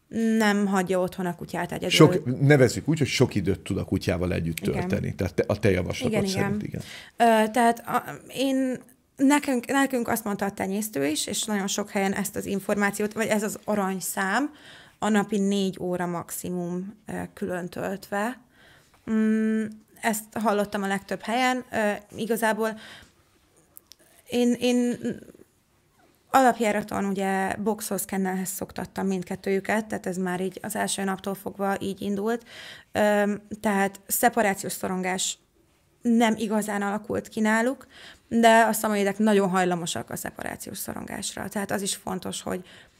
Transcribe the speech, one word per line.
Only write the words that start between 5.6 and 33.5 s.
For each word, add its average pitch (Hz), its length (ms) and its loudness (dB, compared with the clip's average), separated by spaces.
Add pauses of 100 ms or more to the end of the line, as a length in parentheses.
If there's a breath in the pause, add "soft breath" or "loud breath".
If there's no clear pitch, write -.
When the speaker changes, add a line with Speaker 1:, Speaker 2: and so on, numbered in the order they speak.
Speaker 2:
javaslatod 90 420 0
Speaker 1:
Igen, 202 120 2
igen. 196 180 -2
Speaker 2:
szerint, 202 200 -2
igen. - 180 -8 (360 loud breath)
Speaker 1:
Ö, 220 340 6
tehát 233 280 4
a, - 260 -2 (240)
én, 262 520 0 (360)
nekünk, 277 500 4
nekünk 269 420 0
azt 220 160 -2
mondta 202 200 -2
a 196 60 -2
tenyésztő 214 560 -2
is, 302 200 -2
és - 160 -4
nagyon 202 240 -2
sok 208 240 -4
helyen 196 220 0
ezt 196 240 -6
az 190 100 -6
információt, 202 680 -2
vagy 220 140 -2
ez 208 160 0
az - 220 -4
aranyszám, 202 840 -2 (480 loud breath)
a 208 100 0
napi 208 300 2
négy 196 420 0
óra 180 260 -2
maximum, 180 1000 -6
ö, 180 60 -12 (220)
külön 180 340 -6
töltve. 196 720 -6 (680 soft breath)
Mm, 220 540 2 (360)
ezt 214 320 -2
hallottam 208 500 0
a 190 40 -2
legtöbb 196 340 -4
helyen. 254 520 0
Ö, 208 200 2 (240)
igazából 220 640 0 (1500 loud breath)
én, 240 320 4
én 247 380 2 (1300)
alapjáraton 214 720 2
ugye 190 520 0
boxhoz, 208 480 -4
kennelhez 190 440 -2
szoktattam - 580 -6
mindkettőjüket, 196 800 -2
tehát 208 200 -8
ez 180 100 -4
már 180 240 -2
így 190 220 -4
az 214 140 -8
első 196 280 -2
naptól 190 300 -4
fogva 196 460 -4
így 190 200 -4
indult. 202 460 -2 (460 loud breath)
Öm, 208 500 2 (180)